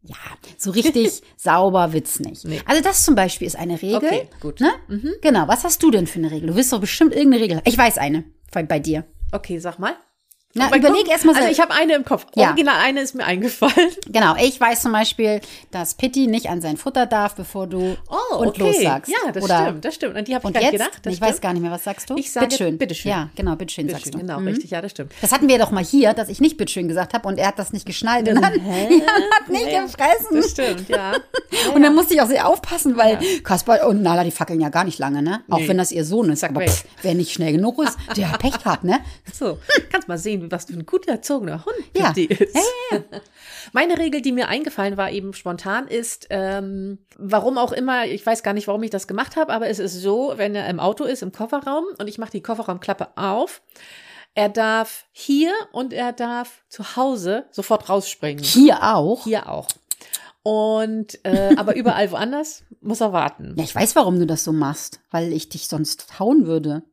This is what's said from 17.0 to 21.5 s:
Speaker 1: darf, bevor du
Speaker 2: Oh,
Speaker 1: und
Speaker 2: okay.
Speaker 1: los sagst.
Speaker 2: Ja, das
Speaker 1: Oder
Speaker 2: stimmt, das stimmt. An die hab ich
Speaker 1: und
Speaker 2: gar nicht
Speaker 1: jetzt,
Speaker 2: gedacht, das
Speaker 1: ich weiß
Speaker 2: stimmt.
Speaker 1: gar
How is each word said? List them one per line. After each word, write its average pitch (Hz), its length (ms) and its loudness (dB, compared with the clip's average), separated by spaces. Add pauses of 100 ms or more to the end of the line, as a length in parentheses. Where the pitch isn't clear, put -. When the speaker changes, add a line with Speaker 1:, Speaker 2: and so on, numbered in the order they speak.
Speaker 1:
darf, 208 300 0
bevor 190 320 -10
du 185 280 -2 (120)
Speaker 2:
Oh, 415 300 -2
Speaker 1:
und 226 100 2
Speaker 2:
okay. 202 140 -2
Speaker 1:
los 370 200 4
sagst. 147 300 -2
Speaker 2:
Ja, 403 180 -2
das 190 140 -4
Speaker 1:
Oder 175 180 4
Speaker 2:
stimmt, 160 220 -4
das 302 100 -4
stimmt. - 220 -6
An 208 80 -6
die 254 100 -6
hab 247 80 -4
ich - 40 -6
Speaker 1:
und 196 80 -4
Speaker 2:
gar 233 80 2
nicht 285 100 4
Speaker 1:
jetzt, 220 140 -2
Speaker 2:
gedacht, - 200 -10
das 185 80 -4
Speaker 1:
ich 170 60 -8
weiß 220 80 2
Speaker 2:
stimmt. - 140 -2
Speaker 1:
gar 185 100 -2